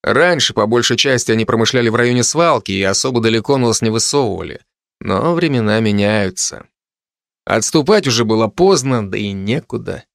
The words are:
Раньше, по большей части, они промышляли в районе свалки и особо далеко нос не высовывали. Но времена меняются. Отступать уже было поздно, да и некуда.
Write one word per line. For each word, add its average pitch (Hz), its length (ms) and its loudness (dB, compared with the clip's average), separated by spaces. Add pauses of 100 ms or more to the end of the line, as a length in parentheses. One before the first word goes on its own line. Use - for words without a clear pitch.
Раньше, 147 480 2
по 107 140 0
большей 117 320 2
части, 123 340 0
они 110 140 0
промышляли 117 420 0
в 110 60 0
районе 120 300 2
свалки 151 460 0
и 98 120 -2
особо 113 400 0
далеко 113 340 0
нос 117 240 0
не 113 80 0
высовывали. 107 720 -2 (400)
Но 104 320 -2
времена 123 480 0
меняются. 104 840 -2 (800)
Отступать 147 600 2
уже 117 200 0
было 110 220 2
поздно, 131 640 0
да 101 60 -6
и 101 160 -4
некуда. 98 720 -6 (100)